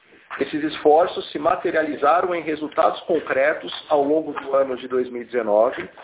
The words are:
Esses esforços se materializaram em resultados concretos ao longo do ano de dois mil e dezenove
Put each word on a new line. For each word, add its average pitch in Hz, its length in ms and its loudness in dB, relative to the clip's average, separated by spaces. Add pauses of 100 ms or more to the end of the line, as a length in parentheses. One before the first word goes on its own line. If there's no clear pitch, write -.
(400)
Esses 147 240 -4
esforços 151 680 2
se 160 80 -8
materializaram 160 960 0
em 170 60 -4
resultados 151 600 -2
concretos 151 680 0 (200)
ao 147 120 4
longo 147 300 0
do 139 220 -6
ano 135 220 2
de 123 120 -12
dois 127 220 -2
mil 120 100 -10
e 117 60 -12
dezenove 117 600 2 (180)